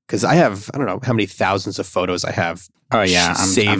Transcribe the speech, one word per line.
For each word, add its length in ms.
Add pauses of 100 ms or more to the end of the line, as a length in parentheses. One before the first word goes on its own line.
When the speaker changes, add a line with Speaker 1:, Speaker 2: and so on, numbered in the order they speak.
Speaker 1:
'Cause 160
I 100
have, 400
I 40
don't 80
know 160
how 100
many 140
thousands 520
of 80
photos 380
I 80
have 360 (220)
Speaker 2:
Oh, 120
yeah, 320
Speaker 1:
sh-, 60
Speaker 2:
I'm, 80
Speaker 1:
saved 320